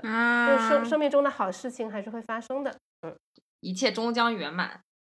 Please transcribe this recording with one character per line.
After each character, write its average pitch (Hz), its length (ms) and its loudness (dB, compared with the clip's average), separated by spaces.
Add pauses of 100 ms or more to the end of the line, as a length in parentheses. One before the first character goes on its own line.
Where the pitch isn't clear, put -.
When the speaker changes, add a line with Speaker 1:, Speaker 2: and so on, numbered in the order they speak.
Speaker 1:
啊。 240 420 2
Speaker 2:
就 254 160 6
是 226 60 2
生-， 226 160 4
生 302 160 2
命 294 100 2
中 285 120 4
的 277 80 2
好 202 200 -2
事 240 200 -8
情 226 200 -8
还 202 120 -8
是 202 80 -12
会 226 120 -10
发 226 180 -8
生 262 220 -6
的。 262 120 -4 (280)
嗯。 160 120 -12 (460)
Speaker 3:
一 185 120 -8
切 220 180 0
终 226 240 0
将 233 180 2
圆 160 200 -4
满。 175 280 -4 (280)